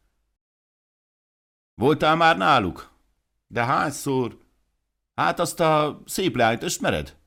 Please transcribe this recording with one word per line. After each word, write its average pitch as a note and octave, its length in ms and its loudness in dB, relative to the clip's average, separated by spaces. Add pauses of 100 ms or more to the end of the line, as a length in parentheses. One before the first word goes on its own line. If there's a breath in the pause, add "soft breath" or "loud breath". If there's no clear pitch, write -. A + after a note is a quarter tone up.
(1700)
Voltál D#3 420 2
már E3 200 4
náluk? C3+ 560 0 (540)
De A#2 180 -4
hányszor? C3+ 760 -4 (760)
Hát E3 240 -2
azt E3+ 220 -4
a D3+ 440 2
szép E3+ 320 -2
leányt A#2 260 2
ismered? B2 540 -4 (100)